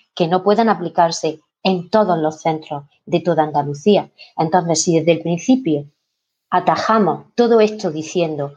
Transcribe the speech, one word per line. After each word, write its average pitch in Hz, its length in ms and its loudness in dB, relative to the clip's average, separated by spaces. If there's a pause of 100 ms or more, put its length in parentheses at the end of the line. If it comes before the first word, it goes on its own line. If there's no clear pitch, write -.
(140)
que 175 120 0
no 180 160 0
puedan 208 260 2
aplicarse 170 720 -2 (220)
en 180 260 0
todos 185 300 2
los 156 240 -4
centros 156 420 -6 (220)
de 170 140 0
toda 165 240 0
Andalucía. 147 680 0 (260)
Entonces, 165 460 0
si 165 160 2
desde 160 140 2
el 165 100 0
principio 170 600 0 (680)
atajamos 175 800 0
todo 233 280 4
esto 214 280 -2
diciendo, 156 680 -4